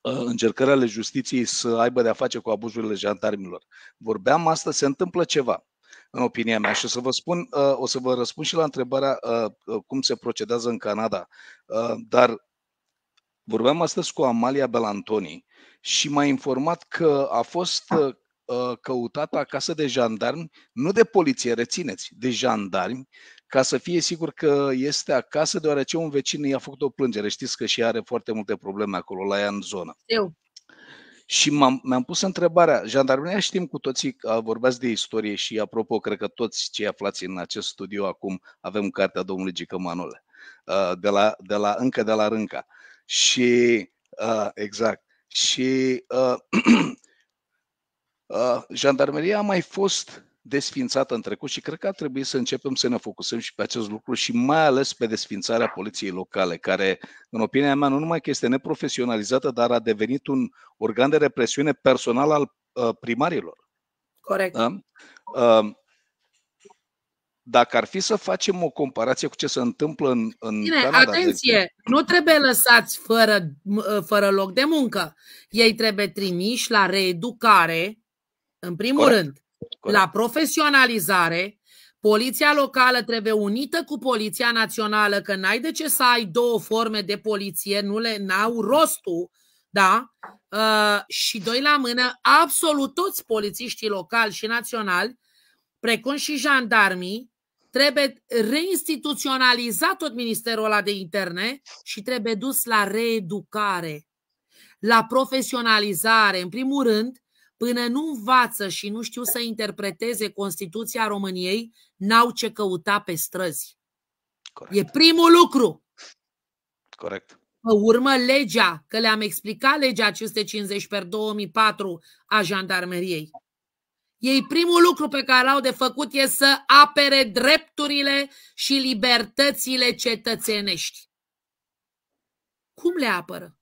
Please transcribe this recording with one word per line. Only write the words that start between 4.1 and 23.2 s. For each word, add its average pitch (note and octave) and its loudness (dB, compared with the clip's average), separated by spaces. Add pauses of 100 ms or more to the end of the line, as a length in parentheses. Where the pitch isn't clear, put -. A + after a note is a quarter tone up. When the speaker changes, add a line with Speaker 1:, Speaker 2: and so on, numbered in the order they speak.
Speaker 1:
astăzi, D#3+ -2
se C#3+ 0
întâmplă F3 -2
ceva, A#2+ -2 (440)
în A#2+ -4
opinia A2+ -2
mea, G#2 -2
și - -2
o A#2+ -6
să B2 -4
vă B2+ -4
spun, F3 -4 (120)
uh, C#3 2
o B2+ -4
să - -4
vă B2+ 0
răspund B2 -6
și - -6
la D#3+ 2
întrebarea, C3+ -2
uh, A#2 -2 (200)
uh, G#2+ -6
cum C3+ -6
se B2+ -2
procedează A#2 -6
în A#2 -4
Canada. G#2 -4 (380)
Uh, A2+ -4 (140)
dar A#2+ 2 (960)
vorbeam A#2+ 2
astăzi E3 -4
cu - -2
Amalia C3 0
Belantoni G#2 -4 (360)
și - -2
m-a C#3+ 0
informat C#3 -2
că C#3+ 2
a A#2 0
fost, - -4
uh, D3 2 (300)
uh, B2 -6
căutată C3 -4
acasă C#3+ -4
de D3+ -2
jandarmi, B2 -2 (220)
nu C#3+ -2
de A3 6
poliție, D3 0
rețineți, A#2 -6
de B2 -4
jandarmi, G#2+ -4 (380)